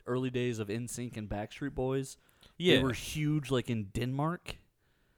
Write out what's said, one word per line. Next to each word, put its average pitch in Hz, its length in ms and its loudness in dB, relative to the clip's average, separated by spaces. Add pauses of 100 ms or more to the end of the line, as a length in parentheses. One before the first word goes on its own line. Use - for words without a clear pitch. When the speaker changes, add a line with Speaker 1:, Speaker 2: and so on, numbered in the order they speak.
Speaker 1:
early 127 240 0
days 123 280 0
of 104 100 -4
N 117 180 -2
sync 120 300 -8
and 107 120 -6
Backstreet 123 460 -6
Boys, 135 420 -2 (400)
Speaker 2:
Yeah. 170 200 8
Speaker 1:
they 104 60 6
were 131 100 2
huge, 151 580 0
like, 123 180 2
in 110 240 -2
Denmark. 135 640 -2 (600)